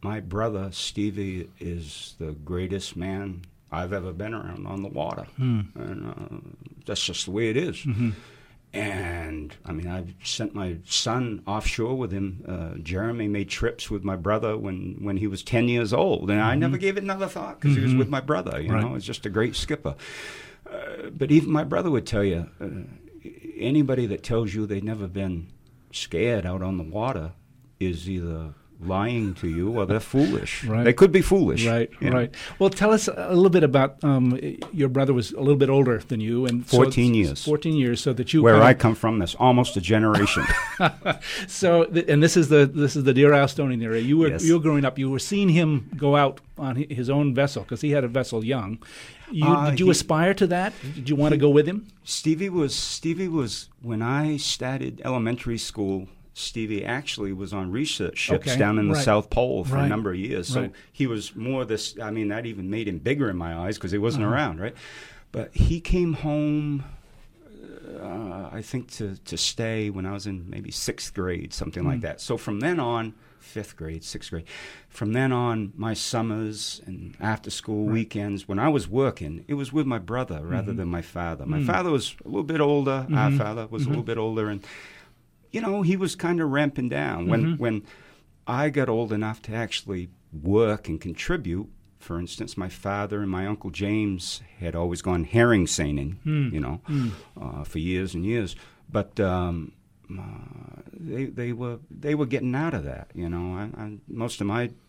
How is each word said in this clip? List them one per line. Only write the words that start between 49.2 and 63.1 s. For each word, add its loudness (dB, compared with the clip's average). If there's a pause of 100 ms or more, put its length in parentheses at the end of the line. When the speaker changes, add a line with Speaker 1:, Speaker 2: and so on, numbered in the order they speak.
Speaker 2:
You, 0
Speaker 1:
Uh, 6
Speaker 2:
did 2
you 6
Speaker 1:
he 8
Speaker 2:
aspire 4
to 4
that? 0 (240)
Did -8
you 2
wanna 4
Speaker 1:
he 4
Speaker 2:
go 8
with 8
him? -4 (180)
Speaker 1:
Stevie 0
was, 0
Stevie -4
was, -2 (140)
when -4
I 0
started -6
elementary -2
school, -4 (260)
Stevie -6
actually -4
was -8
on -6
research -4
ships -2
Speaker 2:
Okay, 0
Speaker 1:
down 4
in 2
the 4
Speaker 2:
right. 2
Speaker 1:
South 4
Pole 0
for 0
Speaker 2:
Right, 4
Speaker 1:
a 4
number 0
of -4
years. -4
So 0
Speaker 2:
right. -4 (220)
Speaker 1:
he 0
was -4
more -4
this, -4
I -6
mean, 0
that -4
even -6
made -2
him -4
bigger 0